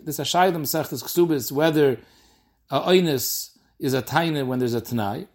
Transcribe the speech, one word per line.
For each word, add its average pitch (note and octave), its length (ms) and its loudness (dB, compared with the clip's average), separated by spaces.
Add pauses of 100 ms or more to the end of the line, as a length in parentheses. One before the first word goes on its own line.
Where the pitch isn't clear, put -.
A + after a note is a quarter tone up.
this D3 140 -8
Ashayim F3 360 2
Sechtes D3 480 -4
Ksubis, E3 480 0
whether D3 480 2 (720)
a C3 120 0
Einis F3 760 0 (220)
is C3 120 -2
a C3 100 0
Taina D3+ 440 -2
when B2+ 140 -2
there's A#2+ 140 0
a A#2 60 0
Tanai. G#2+ 540 -4